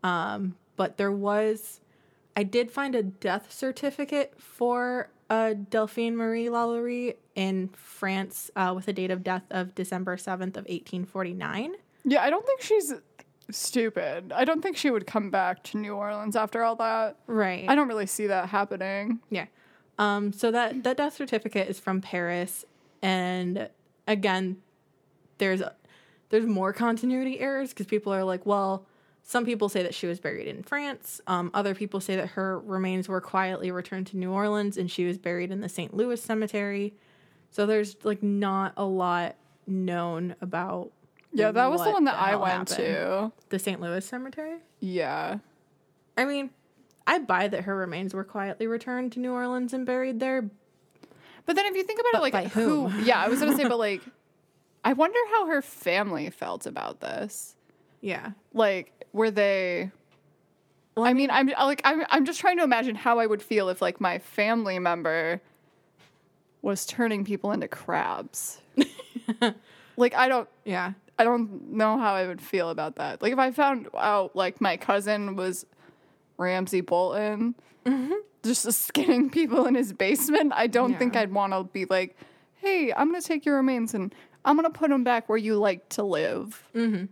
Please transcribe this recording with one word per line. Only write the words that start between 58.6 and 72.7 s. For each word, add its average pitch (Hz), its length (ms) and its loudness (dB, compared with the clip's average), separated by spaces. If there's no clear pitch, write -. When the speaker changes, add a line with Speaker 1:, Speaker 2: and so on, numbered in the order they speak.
Speaker 2:
were 220 200 2
they 190 580 2
Speaker 1:
Well, 226 80 2
Speaker 2:
I 247 60 6
Speaker 1:
I 247 40 6
Speaker 2:
mean, 269 160 4
Speaker 1:
mean - 20 -
Speaker 2:
I'm, 269 340 4
like, 277 180 0
I'm, 311 260 4
I'm 302 160 6
just 339 120 -4
trying 359 200 4
to 349 40 4
imagine 247 320 2
how 233 240 4
I 233 80 4
would 208 160 0
feel 208 280 2
if, 185 120 -2
like, 180 180 0
my 180 200 0
family 208 580 0
member 170 640 0
was 196 240 -2
turning 214 380 0
people 202 280 -2
into - 160 -2
crabs. - 920 -6
Speaker 1:
<laughs> - 800 -2
Speaker 2:
Like, 240 180 4
I 254 140 6
don't 254 200 0
Speaker 1:
Yeah. 180 280 -2
Speaker 2:
I 226 60 8
don't 226 480 0
know 220 260 4
how 214 160 2
I 185 120 2
would 180 140 -8
feel 170 300 0